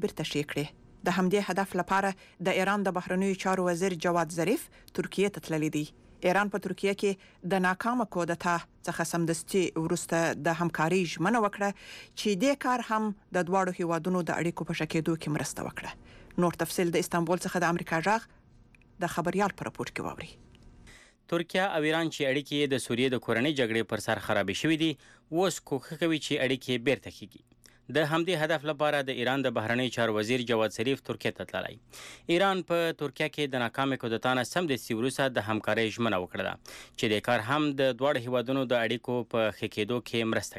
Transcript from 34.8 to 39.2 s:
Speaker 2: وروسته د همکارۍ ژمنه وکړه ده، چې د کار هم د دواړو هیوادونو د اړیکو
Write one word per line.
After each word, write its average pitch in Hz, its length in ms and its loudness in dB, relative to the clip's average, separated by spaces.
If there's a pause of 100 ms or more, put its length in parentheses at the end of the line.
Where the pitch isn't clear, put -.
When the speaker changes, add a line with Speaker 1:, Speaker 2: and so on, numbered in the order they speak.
Speaker 2:
وروسته 135 360 0
د 107 140 0
همکارۍ 107 380 2 (100)
ژمنه 113 240 2
وکړه 95 260 -6
ده، 90 60 -4 (440)
چې - 160 -2
د 104 140 2
کار 117 220 2
هم 151 140 2 (180)
د 131 180 4
دواړو 135 260 2
هیوادونو 127 460 0
د - 20 2 (120)
اړیکو 123 300 -2 (180)